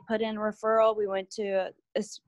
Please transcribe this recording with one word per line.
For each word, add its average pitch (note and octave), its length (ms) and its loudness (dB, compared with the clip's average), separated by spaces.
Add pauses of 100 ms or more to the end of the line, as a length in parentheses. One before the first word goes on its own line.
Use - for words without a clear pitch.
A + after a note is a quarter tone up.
put A3 140 0
in A3 160 -2
a - 20 -6
referral. A3 560 2
We G#3 120 -2
went F#3+ 240 -4
to G#3+ 180 -6
a F#3+ 200 0 (280)
s-, - 300 -14